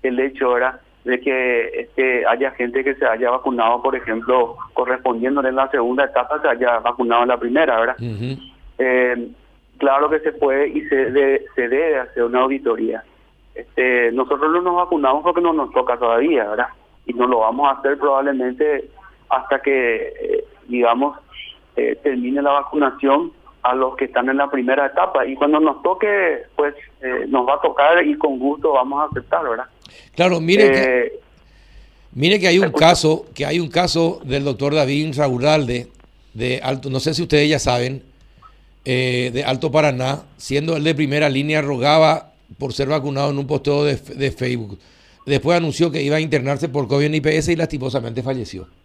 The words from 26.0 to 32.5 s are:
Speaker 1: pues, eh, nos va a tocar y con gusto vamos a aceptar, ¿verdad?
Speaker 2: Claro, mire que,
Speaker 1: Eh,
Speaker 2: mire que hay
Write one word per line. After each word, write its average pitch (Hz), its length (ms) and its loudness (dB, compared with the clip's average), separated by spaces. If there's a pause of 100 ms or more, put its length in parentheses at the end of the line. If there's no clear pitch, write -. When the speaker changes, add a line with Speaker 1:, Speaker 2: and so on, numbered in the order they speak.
Speaker 1:
pues, 147 200 -2 (260)
eh, 127 280 -4
nos 127 180 2
va 135 80 4
a - 60 -6
tocar 165 440 4
y 147 120 2
con 143 200 -2
gusto 143 360 0
vamos 139 280 0
a 151 40 0
aceptar, 147 420 -4
¿verdad? 120 180 -4 (500)
Speaker 2:
Claro, 175 240 2
mire 185 320 6
que, 135 100 4
Speaker 1:
Eh, 127 380 0 (960)
Speaker 2:
mire 170 260 2
que 185 80 2
hay 175 120 6